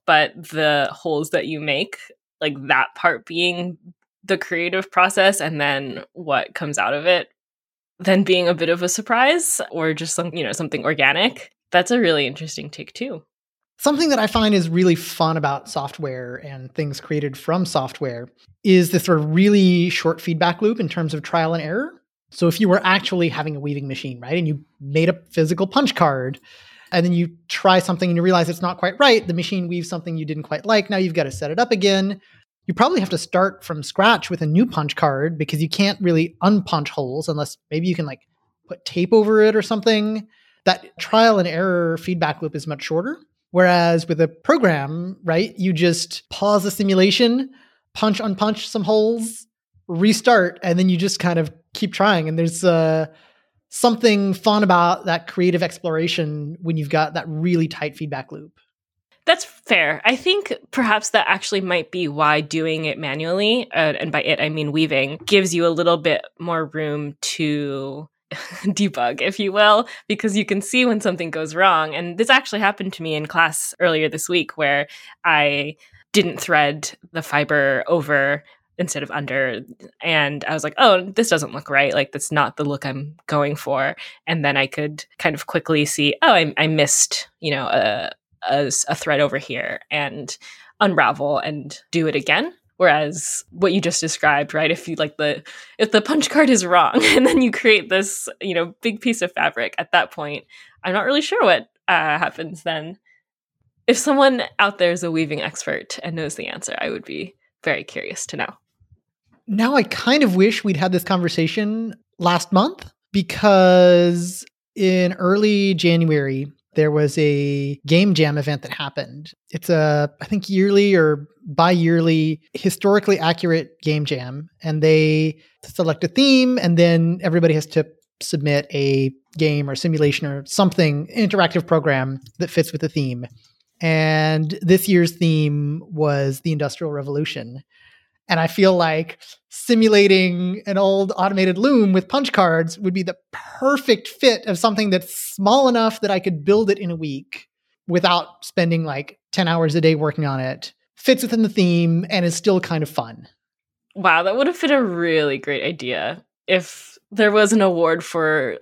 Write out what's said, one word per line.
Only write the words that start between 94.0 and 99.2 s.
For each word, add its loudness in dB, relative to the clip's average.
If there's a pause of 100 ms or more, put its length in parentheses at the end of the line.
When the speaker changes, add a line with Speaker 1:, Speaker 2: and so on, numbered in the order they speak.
Speaker 1:
described, 0
right? 0
If -4
you, -8
like, -4
the, -2 (360)
if 0
the 4
punch 0
card 4
is 2
wrong 4
<laughs> 4
and 4
then 4
you 2
create 2
this, -2 (140)
you -6
know, -2
big -4
piece -2